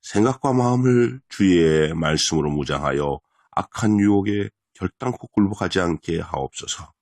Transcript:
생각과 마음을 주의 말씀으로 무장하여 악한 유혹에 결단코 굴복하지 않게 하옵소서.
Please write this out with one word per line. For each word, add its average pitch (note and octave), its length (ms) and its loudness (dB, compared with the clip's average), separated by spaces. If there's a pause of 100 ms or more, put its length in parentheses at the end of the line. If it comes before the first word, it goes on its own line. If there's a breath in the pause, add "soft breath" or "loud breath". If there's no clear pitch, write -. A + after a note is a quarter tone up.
생각과 B2+ 500 0
마음을 B2 760 2
주의 E2 680 4
말씀으로 D#2 560 -2
무장하여 C#2+ 680 -4 (320)
악한 G#2+ 460 -2
유혹에 G2+ 520 0 (240)
결단코 - 540 -8
굴복하지 G2 520 0
않게 E2 400 -4
하옵소서. - 800 -10